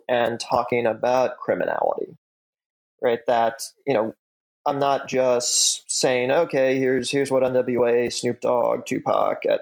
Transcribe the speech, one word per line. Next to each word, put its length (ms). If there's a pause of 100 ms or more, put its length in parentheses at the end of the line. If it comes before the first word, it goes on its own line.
and 320
talking 460
about 520
criminality, 800 (840)
right? 260
That, 360 (240)
you 80
know, 200 (520)
I'm 120
not 300
just 840
saying, 400
"Okay, 480
here's, 320
here's 200
what 140
N 100
W 320
A, 240
Snoop 300
Dogg, 460
Tupac 600
et 140